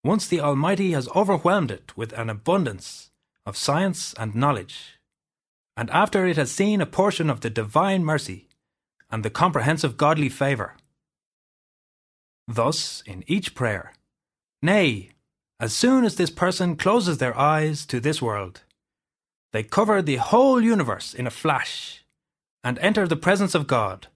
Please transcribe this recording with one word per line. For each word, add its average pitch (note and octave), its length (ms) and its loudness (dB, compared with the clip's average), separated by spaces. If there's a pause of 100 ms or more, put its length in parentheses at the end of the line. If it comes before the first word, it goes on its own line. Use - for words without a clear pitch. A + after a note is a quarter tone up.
Once G3 240 0
the E3+ 120 0
Almighty D#3+ 520 2
has C3+ 240 -2
overwhelmed F3+ 560 2
it - 260 -14
with G#2+ 160 -8
an A2+ 160 -6
abundance A2+ 840 -4 (340)
of G#2+ 120 -8
science F3 600 -2
and A2 160 -6
knowledge, B2 640 -4 (760)
and A#2 160 -6
after F#3+ 340 2
it F3 100 2
has C#3+ 160 0
seen G3+ 300 2
a D3 40 0
portion F#3 440 0
of A2 120 -2
the A#2 80 -4
divine D#3+ 540 0
mercy D3+ 440 -4 (600)
and A2 140 -6
the A2 60 -2
comprehensive D3 680 0
godly D3+ 320 2
favor. C3+ 460 -4 (1700)
Thus, A#2+ 580 -2
in F#2 220 -14
each - 280 -2
prayer, G#2+ 380 -4 (680)
nay, D3+ 500 2 (480)
as A2+ 140 -2
soon B3+ 300 4
as G#3+ 120 2
this - 140 0
person F3+ 460 0
closes F#3 420 2
their B2 200 -2
eyes D#3 500 2
to B2 120 -2
this D3+ 220 -2
world, G#2 400 -6 (920)
they A2 100 -2
cover G#3 380 2
the C#3+ 160 0
whole B3 440 4
universe F#3+ 520 0
in B2 120 -6
a A#2 60 -4
flash - 720 -4 (600)
and B2 160 -2
enter G3+ 280 2
the D#3+ 80 0
presence F#3 400 0
of D3 120 0
God G#2 480 -2